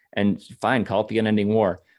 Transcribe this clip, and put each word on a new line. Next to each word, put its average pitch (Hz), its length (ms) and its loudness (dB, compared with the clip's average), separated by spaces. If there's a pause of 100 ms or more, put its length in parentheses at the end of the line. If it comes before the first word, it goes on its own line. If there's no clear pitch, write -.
(120)
and 101 320 -2 (180)
fine, 113 220 2
call 98 180 0
it 104 60 -4
the 110 100 -4
unending 107 300 0
war. 104 340 0 (180)